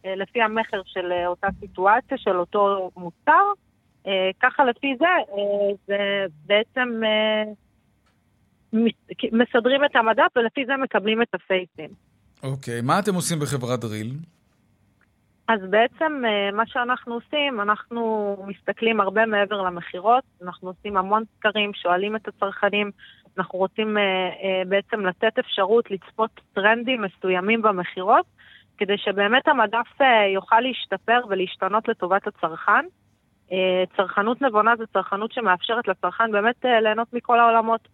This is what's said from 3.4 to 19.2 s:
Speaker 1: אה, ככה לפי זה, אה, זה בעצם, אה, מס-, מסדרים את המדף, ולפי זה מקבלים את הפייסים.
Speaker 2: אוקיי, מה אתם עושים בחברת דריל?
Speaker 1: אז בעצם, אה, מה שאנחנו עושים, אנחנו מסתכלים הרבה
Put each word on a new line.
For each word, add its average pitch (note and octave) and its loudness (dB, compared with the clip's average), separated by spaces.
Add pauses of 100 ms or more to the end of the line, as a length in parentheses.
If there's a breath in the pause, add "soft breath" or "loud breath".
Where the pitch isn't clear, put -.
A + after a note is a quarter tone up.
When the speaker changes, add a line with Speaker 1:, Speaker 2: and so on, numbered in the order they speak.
Speaker 1:
אה, F#3+ 0 (100)
ככה B3+ 2
לפי B3+ -2
זה, D#4+ 2
אה, G3+ 0 (140)
זה G3+ -2 (200)
בעצם, A3+ 0
אה, G#3+ 0 (1300)
מס-, - -2
מסדרים B3 2
את C#4+ 0
המדף, A#3 4
ולפי A#3+ 0
זה B3+ -4
מקבלים A3 0
את A#3 0
הפייסים. F3+ -4 (540)
Speaker 2:
אוקיי, C3 -6
מה D3 2
אתם G3+ 0
עושים E3+ -2
בחברת B2+ -4
דריל? G#2+ -6 (1400)
Speaker 1:
אז A3+ 2 (100)
בעצם, C4 0
אה, G3+ 0
מה G#3 -2
שאנחנו B3 -4
עושים, C4 -4
אנחנו G#3+ -4 (120)
מסתכלים G#3 -2
הרבה G3 2